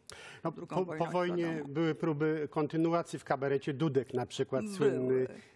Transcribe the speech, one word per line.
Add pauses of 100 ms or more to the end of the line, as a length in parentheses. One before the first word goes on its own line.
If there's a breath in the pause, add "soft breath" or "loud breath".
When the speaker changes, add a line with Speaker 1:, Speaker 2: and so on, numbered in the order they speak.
(440 loud breath)
Speaker 1:
No,
Speaker 2:
z
drugą
Speaker 1:
po,
Speaker 2:
wojną
Speaker 1:
po
wojnie
Speaker 2:
światową.
Speaker 1:
były
próby
kontynuacji
w
kabarecie
Dudek
na
przykład,
Speaker 2:
Były.
Speaker 1:
słynny, (280 loud breath)